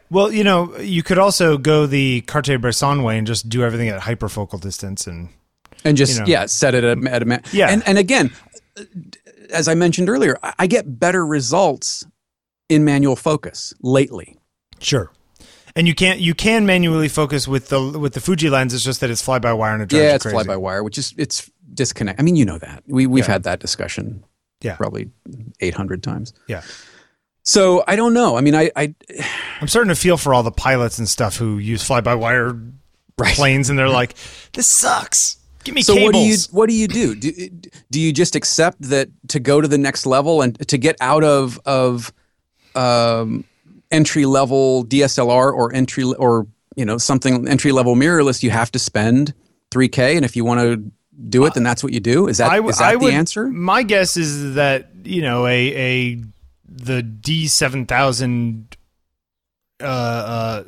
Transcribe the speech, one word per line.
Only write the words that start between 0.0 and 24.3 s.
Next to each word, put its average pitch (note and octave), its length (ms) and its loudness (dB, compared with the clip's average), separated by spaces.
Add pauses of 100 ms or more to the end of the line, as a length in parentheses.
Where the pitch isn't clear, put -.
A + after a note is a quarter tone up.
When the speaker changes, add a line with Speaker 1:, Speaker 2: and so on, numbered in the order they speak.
Speaker 1:
Well, G3+ 240 2
you G#3+ 100 2
know, F3+ 340 2
you F#3+ 260 -4
could F#3 140 0
also F#3 400 4
go D3+ 280 2
the C3+ 360 0
Cartier-Bresson C#3 840 -2
way A2 140 -2
and A2 80 -2
just A2+ 220 -6
do A#2+ 160 -2
everything A#2 240 -2
at G2 140 -6
hyperfocal G#2 580 -8
distance F#2+ 480 -10
and E2+ 220 -12 (560)
Speaker 2:
And D3+ 100 6
just, C3 200 2
Speaker 1:
you A#2 60 -2
know. G#2 60 -4
Speaker 2:
yeah, G#2 200 2
set C3 280 0
it B2 80 2
at, A#2+ 240 0
at B2 140 -2
a A2+ 40 -4
ma- A#2+ 120 0 (160)
Speaker 1:
Yeah. F#3+ 160 4
Speaker 2:
And, G#3 180 2
and G3 100 4
again, G3 340 2 (1200)
as E3 160 0
I E3 60 2
mentioned F3 340 2
earlier, A3 340 2
I, - 160 -8
I F#3+ 80 2
get D#3 320 -2
better F3 260 2
results D3 800 0 (640)
in D3+ 160 4
manual C#3 320 2
focus - 680 -6
lately. B2+ 560 -2 (420)
Speaker 1:
Sure. A2+ 300 -4 (680)
And E3+ 100 2
you E3 80 2
can't, F#3 240 0
you E3+ 160 0
can A3 300 2
manually E3+ 420 2
focus C#3+ 400 -2
with C3 220 -4
the, C#3 280 -2
with D3 160 -4
the - 60 -10
Fuji D#3+ 300 0
lens. C3 240 0
It's B2 100 -4
just C3 160 -4
that B2+ 100 -2
it's A#2 120 -4
fly-by-wire A2+ 540 -2
and A2 80 -6
it G2 40 -8
drives D3+ 160 2
Speaker 2:
Yeah, D3+ 60 6
Speaker 1:
you C#3+ 60 4
Speaker 2:
it's C3 100 -4
Speaker 1:
crazy. A2 100 -4
Speaker 2:
fly-by-wire, F#2+ 480 -4
which G#2+ 140 -8
is, C#3 200 -8
it's - 320 -6 (240)
disconnect. G#2+ 460 -4
I C#3 40 2
mean, F3 120 4
you C#3+ 80 4
know E2+ 140 -2
that. - 300 -16
We, C3 200 2
we've B2+ 180 2
Speaker 1:
Yeah. - 60 0
Speaker 2:
had F#2+ 120 0
that F#2 180 -4
discussion - 640 -10 (340)